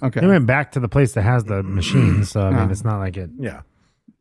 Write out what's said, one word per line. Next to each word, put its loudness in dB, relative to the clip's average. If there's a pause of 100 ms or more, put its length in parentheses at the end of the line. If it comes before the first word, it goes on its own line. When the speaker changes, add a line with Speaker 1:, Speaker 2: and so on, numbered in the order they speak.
Speaker 1:
Okay. -2
Speaker 2:
They 2
went 4
back 0
to -6
the -2
place 0
that 0
has 2
the -4
machine, 2
so, -4
I 2
mean, 2
Speaker 1:
Yeah. 0
Speaker 2:
it's -6
not -2
like -6
it. -10
Speaker 3:
Yeah. -12 (580)